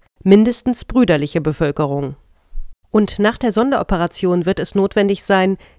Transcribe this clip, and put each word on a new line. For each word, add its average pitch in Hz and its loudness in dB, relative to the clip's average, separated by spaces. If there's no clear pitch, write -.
mindestens 220 2
brüderliche 170 0
Bevölkerung. 143 -4
Und 214 0
nach 208 2
der 226 -2
Sonderoperation 180 0
wird 190 -2
es - -4
notwendig 202 0
sein, 190 0